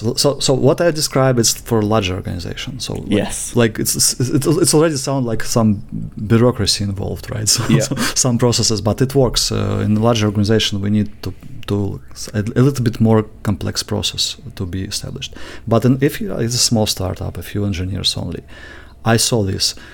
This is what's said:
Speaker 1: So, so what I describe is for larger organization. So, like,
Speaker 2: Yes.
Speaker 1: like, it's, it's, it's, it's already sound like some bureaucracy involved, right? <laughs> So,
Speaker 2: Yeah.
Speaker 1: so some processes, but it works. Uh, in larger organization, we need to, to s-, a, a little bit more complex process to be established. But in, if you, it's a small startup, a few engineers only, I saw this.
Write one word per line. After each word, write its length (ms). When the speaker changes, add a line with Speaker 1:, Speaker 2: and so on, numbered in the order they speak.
Speaker 1:
So, 240
so 160
what 260
I 80
describe 480
is 160
for 300
larger 320
organization. 640
So, 140
like, 140
Speaker 2:
Yes. 480
Speaker 1:
like, 220
it's, 180
it's, 240
it's, 280
it's 260
already 220
sound 320
like 160
some 400
bureaucracy 600
involved, 440
right? 200
<laughs> 60
So, 140
Speaker 2:
Yeah. 120
Speaker 1:
so 140
some 240
processes, 420
but 180
it 140
works. 380
Uh, 340
in 160
larger 240
organization, 560
we 80
need 320
to, 100
to 420
s-, 240
a, 60
a 240
little 200
bit 160
more 280
complex 400
process 540
to 100
be 200
established. 500
But 180
in, 160
if 180
you, 140
it's 220
a 20
small 300
startup, 500
a 60
few 220
engineers 520
only, 260
I 120
saw 260
this. 320